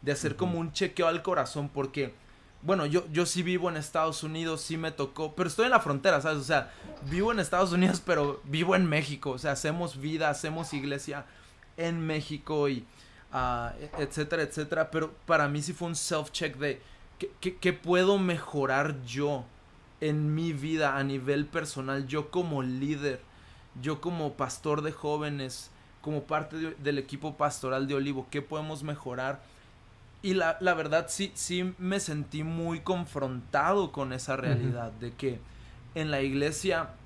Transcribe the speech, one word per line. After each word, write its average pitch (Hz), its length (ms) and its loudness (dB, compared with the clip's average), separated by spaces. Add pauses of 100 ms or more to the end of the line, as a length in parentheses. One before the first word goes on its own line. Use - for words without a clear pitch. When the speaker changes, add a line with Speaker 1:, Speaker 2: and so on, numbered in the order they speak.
Speaker 1:
de 143 100 2
hacer 143 200 0
Speaker 2:
Ujú. - 80 -8
Speaker 1:
como 175 180 2
un 165 140 -2
chequeo 180 360 2
al 165 140 2
corazón, 143 480 0
porque, 135 420 -2 (500)
bueno, 175 220 4
yo, 175 260 2
yo 151 140 2
sí 175 180 2
vivo 175 280 2
en 165 80 -2
Estados 160 440 0
Unidos, 160 380 -2
sí 165 160 -4
me 160 160 -2
tocó, 151 420 -4
pero 175 140 2
estoy 220 160 4
en 254 60 4
la 233 100 -2
frontera, 147 400 2
¿sabes? 156 180 -2
O 135 60 -6
sea, 139 260 0 (380)
vivo 190 240 2
en 220 60 0
Estados 180 340 2
Unidos, 180 320 4
pero 147 400 2
vivo 170 320 2
en 185 100 6
México, 147 440 0
o 127 80 -4
sea, 139 140 0
hacemos 160 480 -2
vida, 156 280 0
hacemos 156 460 -2
iglesia 143 500 -4 (540)
en 170 280 0
México 151 640 0
y, 127 160 0 (480)
ah, 123 480 0
e-, 147 220 -6
etcétera, 151 400 -2
etcétera, 156 480 0
pero 156 220 -2 (140)
para 151 220 4
mí 147 140 0
sí 170 100 -4
fue 170 160 -4
un 165 60 -4
self-check 151 640 -2
de 139 240 -2 (380)
qué, 392 120 -6 (100)
qué, 185 160 -4
qué 180 160 4
puedo 185 460 6
mejorar 147 840 2
yo 131 400 -2 (580)
en 151 320 2
mi 165 180 2
vida 147 440 2
a 139 60 2
nivel 139 440 2
personal, 139 600 -4
yo 147 240 -2
como 165 320 0
líder, 135 580 0 (600)
yo 151 180 -2
como 165 340 -2
pastor 147 480 0
de 156 100 -2
jóvenes, 147 800 -4 (300)
como 151 220 -2
parte 156 340 -4
de, 160 200 -4
del 143 220 0
equipo 147 380 -6
pastoral 139 520 0
de 139 80 0
Olivo, 139 340 -2
¿qué 143 100 -2
podemos 151 440 -6
mejorar? 135 560 -4 (840)
Y 190 120 2
la, 165 260 4
la 185 140 6
verdad 160 340 2
sí, 196 260 -2
sí 180 440 -2
me 185 200 0
sentí 151 460 -4
muy 165 360 -2
confrontado 151 1080 0
con 135 220 -4
esa 127 220 -2
Speaker 3:
Ujú. 131 80 -2
Speaker 1:
realidad 120 500 2
de 117 200 -8
que 123 280 -2 (560)
en 156 160 0
la 139 100 2
iglesia 151 680 0 (160)